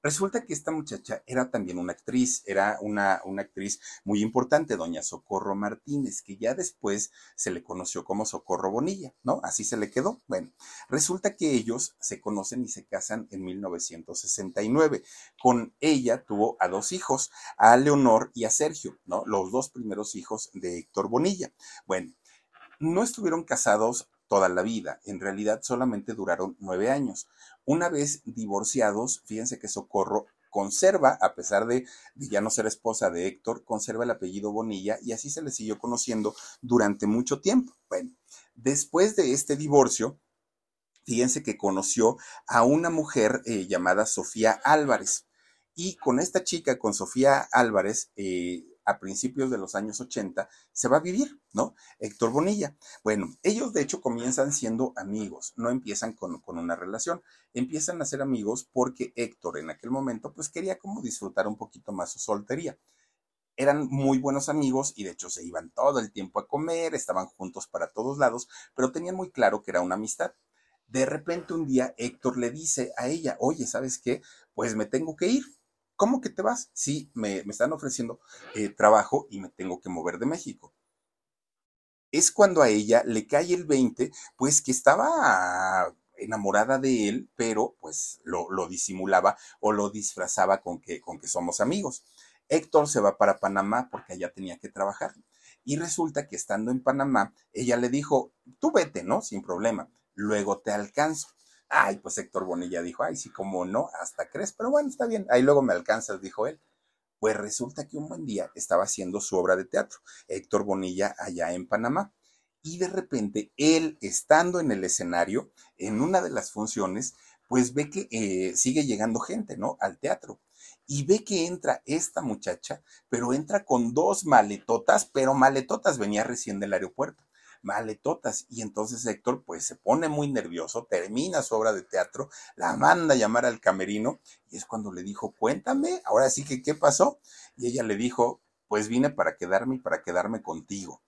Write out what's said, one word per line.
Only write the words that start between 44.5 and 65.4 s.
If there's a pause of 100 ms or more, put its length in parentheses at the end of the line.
Álvarez. (480)
Y
con
esta
chica,
con
Sofía
Álvarez,
eh, (180)
a
principios
de
los
años
ochenta, (220)
se
va
a
vivir, (100)
¿no? (240)
Héctor
Bonilla. (280)
Bueno,
ellos
de
hecho
comienzan
siendo
amigos,
no
empiezan
con,
con
una
relación, (320)
empiezan
a
ser
amigos
porque
Héctor
en
aquel
momento,
pues,
quería
como
disfrutar
un
poquito
más
su
soltería. (800)
Eran
muy
buenos
amigos
y
de
hecho
se